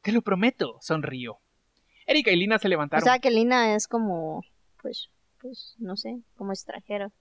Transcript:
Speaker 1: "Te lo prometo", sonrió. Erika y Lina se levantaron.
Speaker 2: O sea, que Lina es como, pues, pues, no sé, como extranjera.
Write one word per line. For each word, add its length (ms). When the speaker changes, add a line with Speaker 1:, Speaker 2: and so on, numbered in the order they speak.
Speaker 1:
"Te 100
lo 100
prometo", 580
sonrió. 580
Erika 240
y 60
Lina 220
se 100
levantaron. 340
Speaker 2:
O 20
sea, 140
que 120
Lina 440
es 140
como, 540
pues, 280
pues, 380
no 180
sé, 220
como 160
extranjera. 580